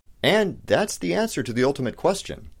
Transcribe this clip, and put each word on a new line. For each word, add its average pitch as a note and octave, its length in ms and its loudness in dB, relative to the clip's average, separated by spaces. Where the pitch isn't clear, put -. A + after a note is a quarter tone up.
And F#3 440 2
that's E3+ 320 2
the E3+ 160 -2
answer G#3+ 280 -2
to A#2 120 -4
the B2 100 2
ultimate B2+ 320 0
question. - 540 -2